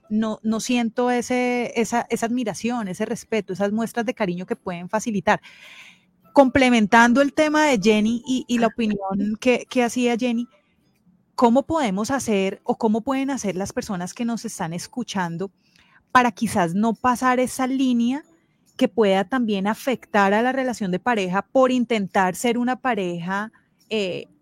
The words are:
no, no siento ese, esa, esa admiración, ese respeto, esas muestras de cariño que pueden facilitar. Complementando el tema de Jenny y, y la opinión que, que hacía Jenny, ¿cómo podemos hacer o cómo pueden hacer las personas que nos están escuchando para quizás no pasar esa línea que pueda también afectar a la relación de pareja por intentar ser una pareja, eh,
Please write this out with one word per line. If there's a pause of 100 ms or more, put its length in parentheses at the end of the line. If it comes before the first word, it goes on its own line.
no,
no
siento
ese,
esa,
esa
admiración,
ese
respeto,
esas
muestras
de
cariño
que
pueden
facilitar. (920)
Complementando
el
tema
de
Jenny
y,
y
la
opinión
que,
que
hacía
Jenny, (880)
¿cómo
podemos
hacer
o
cómo
pueden
hacer
las
personas
que
nos
están
escuchando (600)
para
quizás
no
pasar
esa
línea (540)
que
pueda
también
afectar
a
la
relación
de
pareja
por
intentar
ser
una
pareja, (380)
eh, (160)